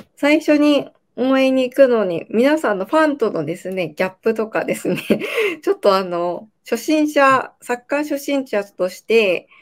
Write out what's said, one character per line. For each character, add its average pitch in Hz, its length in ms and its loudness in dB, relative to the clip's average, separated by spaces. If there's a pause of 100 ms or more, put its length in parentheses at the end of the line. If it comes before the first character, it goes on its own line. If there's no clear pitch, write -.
(160)
最 294 240 2
初 302 180 2
に 294 320 2 (260)
応 262 220 2
援 262 160 2
に 262 80 2
行 254 100 -4
く 269 160 6
の 226 160 2
に、 170 240 -4
皆 269 300 2
さ 226 160 0
ん 180 40 -4
の 190 60 -4
フ - 120 -2
ァ 311 100 4
ン 294 100 0
と 220 140 -2
の 156 160 -4
で 170 100 -6
す 185 140 -10
ね、 180 260 -6
ギ 185 80 -2
ャ 185 40 -4
ッ 185 80 -10
プ 226 180 -2
と 220 140 -4
か 170 180 -4
で - 80 -4
す - 140 -8
ね、 - 120 -2 (320)
<laughs> 403 300 -4
ち 359 80 -4
ょ 392 60 0
っ - 40 -20
と、 196 140 2
あ 190 100 0
の、 175 460 -6 (140)
初 240 120 -4
心 302 320 0
者、 269 540 2
サ 240 120 -4
ッ 240 120 -14
カ 285 120 -4
ー - 20 -
初 302 180 -4
心 277 280 -4
者 208 180 -4
と 185 260 -6
し - 100 -20
て、 208 480 0 (140)